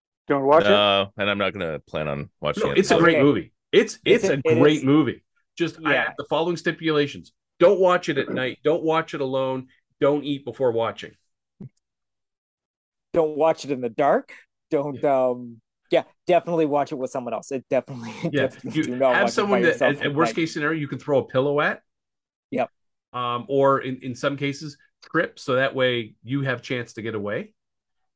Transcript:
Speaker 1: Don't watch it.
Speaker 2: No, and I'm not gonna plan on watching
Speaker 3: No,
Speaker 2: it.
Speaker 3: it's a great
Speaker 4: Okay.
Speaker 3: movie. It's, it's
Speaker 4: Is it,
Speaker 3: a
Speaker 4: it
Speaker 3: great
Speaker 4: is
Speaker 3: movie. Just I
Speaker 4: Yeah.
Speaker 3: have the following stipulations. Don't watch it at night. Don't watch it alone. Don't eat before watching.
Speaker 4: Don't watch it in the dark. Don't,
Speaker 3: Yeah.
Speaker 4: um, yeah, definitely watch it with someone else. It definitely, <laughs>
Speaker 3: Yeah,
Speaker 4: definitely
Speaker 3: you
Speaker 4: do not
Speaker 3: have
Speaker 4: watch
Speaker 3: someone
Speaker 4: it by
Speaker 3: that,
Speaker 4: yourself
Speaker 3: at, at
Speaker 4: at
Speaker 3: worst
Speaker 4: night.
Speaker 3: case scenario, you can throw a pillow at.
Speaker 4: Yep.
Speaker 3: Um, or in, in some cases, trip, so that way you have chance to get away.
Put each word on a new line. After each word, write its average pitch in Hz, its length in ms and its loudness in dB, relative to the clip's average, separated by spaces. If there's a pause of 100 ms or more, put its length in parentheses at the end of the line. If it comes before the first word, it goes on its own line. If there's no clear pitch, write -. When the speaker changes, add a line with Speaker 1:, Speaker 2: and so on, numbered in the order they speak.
(280)
Speaker 1:
Don't 143 160 0
watch 143 220 6
it. 104 40 4
Speaker 2:
No, 101 460 4
and 101 140 -2
I'm 101 80 0
not 95 160 -2
gonna 82 260 -6
plan 76 300 -6
on 71 200 -6 (120)
watching - 240 -2
Speaker 3:
No, 139 60 0
Speaker 2:
it. 151 80 0
Speaker 3:
it's - 120 2
a - 60 4
great 165 180 6
Speaker 4:
Okay. 143 80 2
Speaker 3:
movie. 139 300 2 (180)
It's, 226 320 2
it's 196 220 4
Speaker 4:
Is 190 40 2
it, 143 160 0
Speaker 3:
a 160 60 2
Speaker 4:
it - 80 4
Speaker 3:
great 151 200 4
Speaker 4:
is 131 40 -12
Speaker 3:
movie. 135 400 2 (340)
Just 160 280 -4
I 143 80 0
Speaker 4:
Yeah. 147 140 0
Speaker 3:
have - 100 -10
the 139 80 -10
following 165 320 -2
stipulations. 151 760 -4 (280)
Don't 180 200 6
watch 180 300 2
it 143 80 0
at 131 120 -2
night. 127 360 -6
Don't 151 180 2
watch 160 300 -2
it 147 80 -6
alone. 131 480 -4 (320)
Don't 143 240 2
eat 143 180 -6
before 123 300 -2
watching. 110 420 -6 (2000)
Speaker 4:
Don't 156 240 0
watch 160 280 0
it 139 60 -6
in 127 100 -6
the 120 80 -4
dark. 147 440 0 (360)
Don't, 143 320 -4
Speaker 3:
Yeah. 131 280 2
Speaker 4:
um, 120 320 -10 (300)
yeah, 160 120 2 (220)
definitely 170 400 2
watch 143 260 -2
it 156 40 -8
with 127 140 -6
someone 120 240 -8
else. 104 180 -8
It 135 180 -8
definitely, 123 420 -4
<laughs> 165 200 -6
Speaker 3:
Yeah, 139 160 0
Speaker 4:
definitely - 300 -10
Speaker 3:
you 151 60 0
Speaker 4:
do 123 120 -6
not 127 200 4
Speaker 3:
have 190 80 4
Speaker 4:
watch - 100 0
Speaker 3:
someone 202 260 0
Speaker 4:
it - 20 0
by 180 60 2
Speaker 3:
that, 151 60 4
Speaker 4:
yourself 139 220 2
Speaker 3:
at, - 60 -12
at 143 60 -4
Speaker 4:
at 143 80 -4
Speaker 3:
worst 165 140 2
Speaker 4:
night. 175 120 -4
Speaker 3:
case 160 120 -4
scenario, 160 260 -2
you 143 80 -6
can 135 120 -8
throw 139 200 2
a 113 60 0
pillow 143 360 0
at. 190 200 -2 (680)
Speaker 4:
Yep. 127 180 -2 (440)
Speaker 3:
Um, 123 340 -4
or 135 340 4
in, 131 200 -6
in 127 140 -8
some 143 220 -4
cases, 143 400 -8 (340)
trip, - 280 -2
so 127 160 -2
that 135 180 0
way 123 500 -2
you 135 180 -4
have 127 200 -4
chance 123 320 -8
to 113 80 -14
get 110 140 -6
away. 107 380 -6 (640)